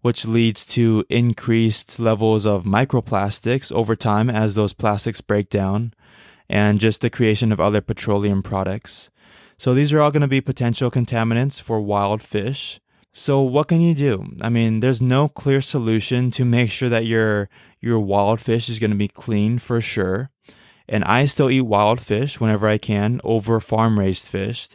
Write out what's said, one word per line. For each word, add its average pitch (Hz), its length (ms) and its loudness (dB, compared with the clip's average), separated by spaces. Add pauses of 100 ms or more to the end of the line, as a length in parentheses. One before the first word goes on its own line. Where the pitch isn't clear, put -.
which 120 260 -2
leads 113 380 0
to 113 440 2
increased 113 880 0
levels 110 460 2
of 98 200 0
microplastics 110 1040 -2
over 107 240 0
time 110 340 0
as 107 260 0
those 104 180 0
plastics 107 480 -2
break 104 280 -2
down, 104 440 -2 (560)
and 104 320 2
just 110 180 0
the 117 100 -2
creation 110 440 2
of 90 80 -2
other 104 180 2
petroleum 101 640 -2
products. 95 680 -6 (480)
So 127 160 0
these 143 200 2
are 156 80 4
all 147 100 4
gonna 143 160 2
be 135 140 0
potential 120 500 -2
contaminants 120 720 -2
for 113 180 -2
wild 101 420 -2
fish. - 600 -6 (320)
So 139 280 0
what 135 280 0
can 165 120 4
you 170 140 4
do? 120 460 -2
I 117 80 -4
mean, 113 320 2
there's 123 200 2
no 131 260 2
clear 135 340 0
solution 123 680 0
to 127 140 0
make 120 240 2
sure 127 200 -2
that 113 160 0
your, 110 440 0 (320)
your 117 180 0
wild 101 400 2
fish 117 300 -2
is 110 100 -6
gonna 107 160 0
be 101 120 0
clean 110 520 -2
for 117 220 -2
sure. 101 480 -2 (580)
And 107 160 -2
I 123 220 2
still 139 240 2
eat 131 120 2
wild 107 380 2
fish 117 400 -4
whenever 107 300 2
I 107 80 2
can 104 460 -2
over 113 360 0
farm-raised 107 680 0
fish. 104 480 -8